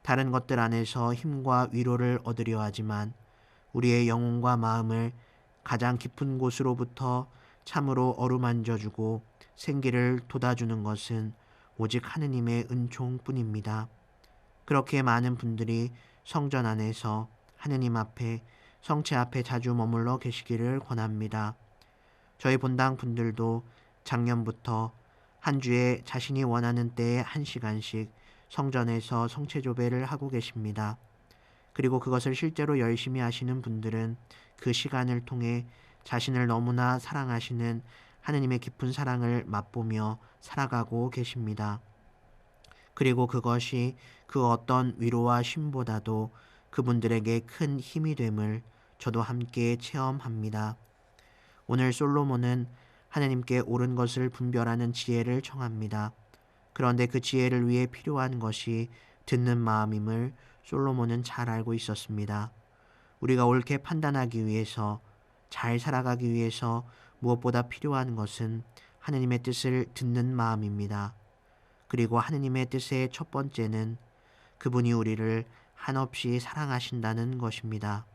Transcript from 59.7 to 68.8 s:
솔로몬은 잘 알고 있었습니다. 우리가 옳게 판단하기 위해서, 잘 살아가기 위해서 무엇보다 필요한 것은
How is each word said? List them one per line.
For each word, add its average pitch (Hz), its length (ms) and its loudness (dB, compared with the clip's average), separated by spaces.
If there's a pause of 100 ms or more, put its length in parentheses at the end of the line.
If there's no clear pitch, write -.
솔로몬은 123 600 0
잘 120 260 -4
알고 113 240 -2
있었습니다. 104 800 -4 (680)
우리가 127 260 4
옳게 123 340 4
판단하기 135 640 0
위해서, 107 560 -2 (480)
잘 117 300 0
살아가기 123 520 0
위해서 117 560 0 (320)
무엇보다 120 440 2
필요한 127 520 -2
것은 113 480 -4 (360)